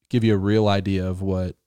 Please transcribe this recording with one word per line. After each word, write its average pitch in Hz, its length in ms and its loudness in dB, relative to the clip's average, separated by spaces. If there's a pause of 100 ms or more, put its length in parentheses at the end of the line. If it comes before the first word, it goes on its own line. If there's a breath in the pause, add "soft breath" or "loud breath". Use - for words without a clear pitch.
give 120 160 0
you 110 100 4
a 98 40 0
real 104 300 2
idea 98 380 0
of 92 160 -6
what 92 340 -4 (100)